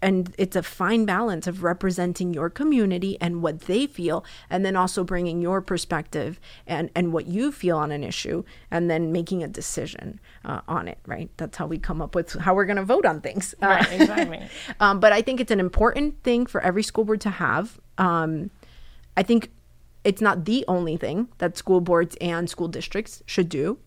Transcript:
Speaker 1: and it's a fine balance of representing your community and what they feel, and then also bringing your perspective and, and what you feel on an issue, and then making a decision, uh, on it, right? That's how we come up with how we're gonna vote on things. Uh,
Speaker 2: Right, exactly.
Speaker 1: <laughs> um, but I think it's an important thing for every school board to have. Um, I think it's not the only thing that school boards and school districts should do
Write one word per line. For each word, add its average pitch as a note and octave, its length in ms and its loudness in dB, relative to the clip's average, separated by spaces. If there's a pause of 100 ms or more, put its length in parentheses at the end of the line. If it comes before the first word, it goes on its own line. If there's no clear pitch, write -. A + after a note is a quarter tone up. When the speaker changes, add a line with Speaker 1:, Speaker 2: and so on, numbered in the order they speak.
Speaker 1:
and F#3 340 2
it's F#3+ 200 0
a - 80 -2
fine G#3+ 400 0
balance G3 420 -2
of F#3 160 -6
representing F3 720 0
your D#3+ 160 -2
community G3 720 2
and E3+ 200 -4
what D#3+ 200 -2
they A#3 260 0
feel, E3+ 380 -4 (260)
and F#3+ 160 0
then F#3+ 80 0
also F#3 300 0
bringing F3 360 -2
your F#3 200 0
perspective D#3+ 800 -4 (260)
and, D3+ 300 -4
and F3 160 2
what E3 160 -2
you A#3+ 240 -2
feel F3 240 0
on D3+ 160 -2
an C#3+ 100 -6
issue, E3 400 -6 (260)
and E3+ 220 0
then D#3+ 220 0
making E3+ 320 -2
a - 40 -8
decision, - 680 -10 (260)
uh, - 220 -8
on A2 220 -6
it, - 180 -12
right? - 300 -10
That's - 200 -10
how F3 120 -6
we D#3+ 100 -6
come D#3+ 240 -4
up D3 140 -6
with E3+ 160 -2
how F#3 200 2
we're G3 140 4
gonna G3 160 0
vote B3 240 4
on D#3 140 0
things. - 420 -8
Uh, G3 40 4
Speaker 2:
Right, F#3+ 260 4
exactly. D4 480 4 (220)
Speaker 1:
<laughs> - 180 -8
um, G3+ 180 6
but G#3 140 10
I G#3+ 100 4
think C4 180 -2
it's A#3 120 0
an G3+ 80 4
important A#3+ 640 2
thing A#3+ 220 2
for - 160 -2
every F#3 200 2
school A3+ 220 0
board G#3+ 160 0
to G#3 100 -2
have. E3+ 480 -2 (180)
Um, E3 540 0 (680)
I F#3+ 60 4
think A#3 280 2 (520)
it's G3+ 180 2
not F#3 260 2
the A#3+ 200 0
only F3 300 0
thing F#3 320 -4 (100)
that F3 180 -2
school F#3 240 4
boards E3+ 400 2
and E3+ 300 -2
school E3+ 160 -6
districts - 580 -8
should F3 240 0
do D#3+ 380 -2